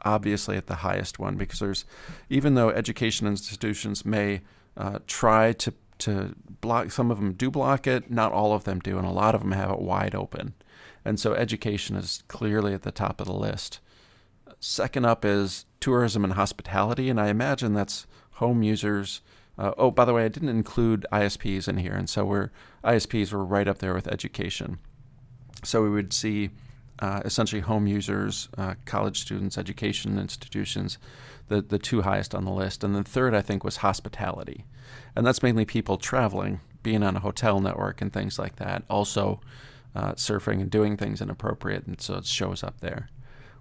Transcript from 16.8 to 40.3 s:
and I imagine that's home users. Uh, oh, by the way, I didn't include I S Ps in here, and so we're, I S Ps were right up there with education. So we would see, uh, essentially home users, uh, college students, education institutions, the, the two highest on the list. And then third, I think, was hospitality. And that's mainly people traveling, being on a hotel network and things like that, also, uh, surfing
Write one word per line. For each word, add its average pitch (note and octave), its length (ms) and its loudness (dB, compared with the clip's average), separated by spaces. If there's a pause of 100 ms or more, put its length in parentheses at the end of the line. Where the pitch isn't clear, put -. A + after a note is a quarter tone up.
and A#2+ 100 2
I G#2 80 4
imagine A#2+ 460 2
that's - 340 -2 (260)
home A#2 300 2
users. G#2 580 0 (360)
Uh, G2 200 0
oh, B2+ 140 6
by B2 140 6
the A#2+ 80 6
way, A#2 100 4
I A2+ 60 2
didn't - 200 -2
include A2+ 600 2
I G#2 140 4
S G2+ 100 0
Ps F#2+ 320 -2
in F#2+ 100 0
here, F#2 160 -2
and F#2+ 160 -2
so G#2 140 0
we're, G2+ 280 0 (320)
I A#2 120 6
S G#2 100 4
Ps G#2 260 0
were G2+ 120 -2
right G2+ 240 2
up F#2+ 120 2
there F#2+ 140 -2
with F#2 140 -2
education. - 680 -6 (840)
So A2+ 200 2
we G#2+ 60 4
would G#2 240 0
see, G#2 380 -2 (480)
uh, G2 260 -2
essentially G#2+ 360 0
home G#2+ 240 2
users, G2+ 720 -2
uh, F#2+ 180 -4 (100)
college G2+ 340 -2
students, G2 380 -4
education G2+ 600 -4
institutions, G2 800 -6 (520)
the, G#2 120 2
the G#2 180 -2
two A2 240 0
highest G2 300 0
on F#2+ 120 -4
the F#2+ 60 -2
list. F#2+ 320 -4
And G2+ 120 2
then G2+ 80 0
third, B2+ 320 2
I G2+ 60 4
think, G2+ 220 -2
was F#2+ 140 -4
hospitality. - 880 -2 (500)
And A#2 100 4
that's B2+ 180 4
mainly A2+ 220 4
people G#2 320 0
traveling, G2 640 0 (220)
being A2 200 2
on F#2+ 120 2
a G2 40 -2
hotel G2+ 400 2
network G2 420 -2
and G2 120 -2
things G2 260 -4
like G2 180 -6
that, F#2+ 320 -4
also, G2+ 520 0 (540)
uh, G2+ 180 -2
surfing G2+ 480 -2